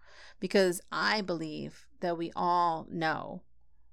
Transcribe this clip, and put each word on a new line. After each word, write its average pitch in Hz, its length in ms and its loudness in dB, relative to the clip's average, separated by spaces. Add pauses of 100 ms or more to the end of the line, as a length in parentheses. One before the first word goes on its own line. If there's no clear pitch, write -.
(400)
because 185 420 4 (100)
I 180 300 2
believe 156 680 -6 (140)
that 170 160 0
we 165 180 -4
all 175 540 2
know. 160 540 -2 (500)